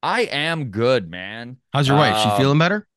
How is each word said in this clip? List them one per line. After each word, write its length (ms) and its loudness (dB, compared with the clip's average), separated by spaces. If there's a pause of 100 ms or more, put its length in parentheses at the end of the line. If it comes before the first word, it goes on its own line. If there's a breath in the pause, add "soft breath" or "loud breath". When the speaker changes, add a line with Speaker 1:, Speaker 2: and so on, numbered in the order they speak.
Speaker 1:
I 200 -2
am 440 -4
good, 440 0
man. 480 -14 (160)
Speaker 2:
How's 140 2
your 100 4
wife? 200 4
She 120 2
Speaker 1:
Um, 80 2
Speaker 2:
feeling 220 4
better? 380 0